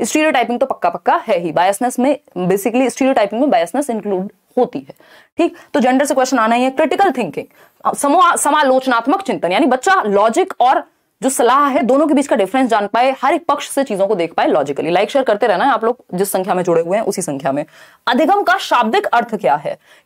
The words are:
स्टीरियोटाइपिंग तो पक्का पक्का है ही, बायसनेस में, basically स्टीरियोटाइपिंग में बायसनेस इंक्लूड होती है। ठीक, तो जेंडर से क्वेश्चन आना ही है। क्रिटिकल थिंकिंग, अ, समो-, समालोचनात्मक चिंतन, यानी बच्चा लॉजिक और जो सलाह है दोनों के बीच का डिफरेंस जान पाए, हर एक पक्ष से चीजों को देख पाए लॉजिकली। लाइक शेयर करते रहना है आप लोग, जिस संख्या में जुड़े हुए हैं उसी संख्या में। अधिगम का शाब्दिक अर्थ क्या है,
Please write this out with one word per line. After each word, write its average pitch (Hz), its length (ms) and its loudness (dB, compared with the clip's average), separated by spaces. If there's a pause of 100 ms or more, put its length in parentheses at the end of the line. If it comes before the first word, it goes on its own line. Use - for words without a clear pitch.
स्टीरियोटाइपिंग 269 580 0
तो 269 60 0
पक्का 180 240 -4
पक्का 294 380 -2
है 190 120 0
ही, 170 120 -4
बायसनेस 196 480 -2
में, 269 180 2 (200)
basically 208 520 0
स्टीरियोटाइपिंग 247 520 0
में 294 80 2
बायसनेस 202 400 0
इंक्लूड 202 420 -4 (260)
होती 233 220 -2
है। 135 160 -16 (420)
ठीक, 339 180 0 (180)
तो 294 60 0
जेंडर 262 260 2
से 294 80 -2
क्वेश्चन 262 260 2
आना 226 160 2
ही 247 80 2
है। 262 60 0
क्रिटिकल 320 420 2
थिंकिंग, 202 340 -6 (400)
अ, 202 80 0
समो-, 339 440 2
समालोचनात्मक 262 840 0
चिंतन, 180 300 -4
यानी 233 140 2
बच्चा 311 400 2
लॉजिक 220 540 2
और 277 240 2 (400)
जो 262 60 0
सलाह 269 380 2
है 277 160 0
दोनों 269 240 2
के 294 60 2
बीच 277 140 2
का 302 80 0
डिफरेंस 226 340 0
जान 208 180 0
पाए, 254 340 2
हर 277 120 2
एक 330 120 -4
पक्ष 285 240 -2
से 277 140 -2
चीजों 196 240 -2
को 214 80 0
देख 165 180 -2
पाए - 140 0
लॉजिकली। 147 440 -2
लाइक 190 200 0
शेयर 262 140 0
करते 247 220 0
रहना 196 180 0
है 269 60 2
आप 226 120 -2
लोग, 240 300 -4
जिस 196 180 -2
संख्या 190 220 -2
में 180 100 0
जुड़े 170 180 2
हुए 175 160 -2
हैं 226 80 -2
उसी 196 160 -4
संख्या 139 300 -6
में। 147 140 -4 (420)
अधिगम 320 360 2
का 359 140 2
शाब्दिक 262 480 0
अर्थ 233 300 0
क्या 170 200 0
है, 151 220 -6 (280)